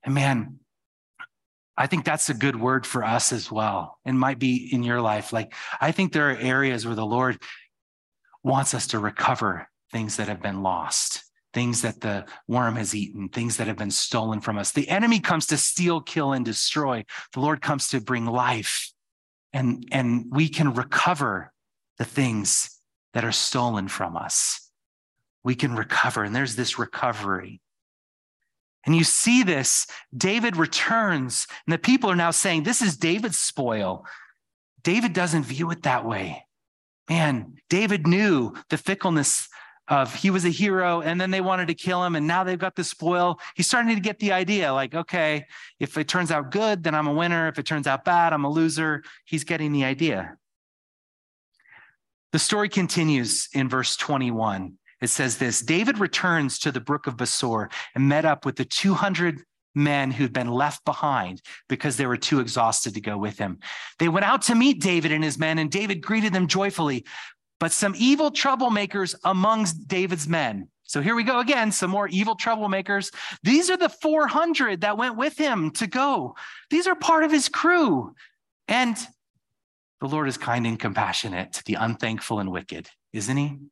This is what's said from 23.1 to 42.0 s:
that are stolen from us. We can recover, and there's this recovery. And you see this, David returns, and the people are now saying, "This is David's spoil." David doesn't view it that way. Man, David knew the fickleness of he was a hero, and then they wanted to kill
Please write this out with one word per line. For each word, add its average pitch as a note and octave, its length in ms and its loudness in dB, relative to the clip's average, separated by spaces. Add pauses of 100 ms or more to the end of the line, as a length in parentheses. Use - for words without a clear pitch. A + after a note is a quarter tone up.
that A2+ 100 0
are A2+ 80 -2
stolen A2+ 560 0
from F2 280 -6
us. - 520 -2 (720)
We B2+ 120 0
can B2 200 -2
recover, A2+ 480 -2
and G#2+ 140 -4
there's B2+ 200 -2
this B2 220 -4
recovery. G#2 840 -4 (1200)
And D3+ 100 4
you E3 100 6
see B3 380 4
this, D#3+ 440 2 (280)
David G3+ 420 0
returns, E3 880 0 (200)
and D#3+ 60 0
the E3+ 60 0
people A#3+ 320 4
are F3+ 60 4
now E3+ 160 4
saying, E3 320 2
"This A#3+ 180 0
is E3 160 0
David's F3 400 0
spoil." G#2+ 640 -2 (800)
David G3+ 320 2
doesn't E3 300 2
view C#3 260 -4
it E3+ 140 -8
that D#3+ 200 0
way. F#2+ 400 -6 (640)
Man, D3+ 460 0 (140)
David F#3+ 380 2
knew F3 480 4 (160)
the D#3 80 -2
fickleness E3+ 720 0 (400)
of C3+ 260 2
he G3 160 0
was F#3 160 0
a F3 40 4
hero, F3+ 520 0
and E3+ 180 -2
then F#3 100 -2
they F#3+ 120 0
wanted F#3 260 0
to E3+ 60 -2
kill F3+ 280 -2